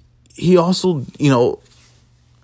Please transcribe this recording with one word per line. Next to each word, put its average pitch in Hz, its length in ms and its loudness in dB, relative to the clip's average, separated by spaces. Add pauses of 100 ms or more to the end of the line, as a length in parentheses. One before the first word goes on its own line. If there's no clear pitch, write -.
(360)
He 175 200 2
also, 175 480 0 (140)
you 143 140 0
know, 120 280 0 (840)